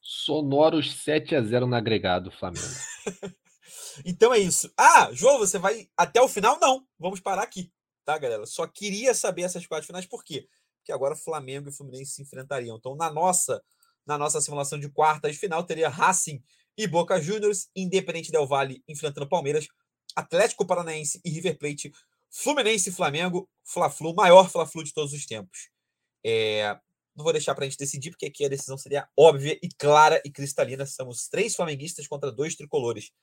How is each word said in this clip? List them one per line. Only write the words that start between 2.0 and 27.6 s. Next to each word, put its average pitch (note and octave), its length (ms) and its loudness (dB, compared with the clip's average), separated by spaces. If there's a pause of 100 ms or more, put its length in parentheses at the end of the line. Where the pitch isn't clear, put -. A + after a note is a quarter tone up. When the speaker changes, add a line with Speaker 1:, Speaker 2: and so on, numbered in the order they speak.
Speaker 1:
Flamengo. F2 340 -10 (400)
Speaker 2:
<laughs> F#3+ 320 -12 (680)
Então G3+ 280 4
é A#3 60 4
isso. F3+ 380 0
Ah, B3+ 360 8
João, A#3 260 4
você G3+ 200 0
vai G3 380 -2
até F3 240 4
o B3+ 80 6
final? A#3 320 2
Não. C4+ 260 2 (120)
Vamos F#3 220 -8
parar G3 220 -4
aqui, F3+ 300 -10 (320)
tá, D#3 120 -2
galera? A#2 300 -6
Só E3 200 -6
queria G#3 480 -2
saber F3+ 280 -4
essas F3+ 240 -8
quartas D#3 200 -8
finais, F3+ 200 -12
por A#3 160 -16
quê? - 260 -12 (300)
Porque - 140 -14
agora C#3 240 -4
Flamengo C#3+ 520 -12
e C3+ 40 -16
Fluminense C3+ 400 -16
se C#3+ 100 -14
enfrentariam. C3 540 -10
Então, C3 180 -12
na E3 160 -4
nossa, D#3 520 -2 (440)
na D3 100 -4
nossa D3+ 240 -2
simulação C#3+ 380 -6
de C#3+ 100 -10
quartas D3+ 440 0
de D3 60 -12
final, F3 260 -4
teria D#3+ 240 -2
Racing D3+ 540 0 (340)
e G#3+ 100 -4
Boca E3+ 340 0
Juniors, G#3 540 -2
Independente F3+ 560 -4
Del D3+ 160 2
Valle C3+ 420 -2
enfrentando D3 400 -10
Palmeiras, D3+ 380 -2 (480)
Atlético F3+ 520 0
Paranaense E3 580 -4
e F3 60 -6
River D#3 280 -4
Plate, D3 340 -10 (380)
Fluminense A3 600 0
e - 20 -10
Flamengo, E3+ 560 -2 (160)
Fla-Flu, E3 500 -4
maior F#3 340 12
Fla-Flu D#3+ 360 -4
de D3 100 -14
todos C#3+ 180 -6
os C#3+ 140 -12
tempos. - 440 -14 (540)
É, G#2+ 540 0 (380)
não D3 80 -14
vou E3 80 2
deixar D3+ 220 -2
pra C#3+ 100 -4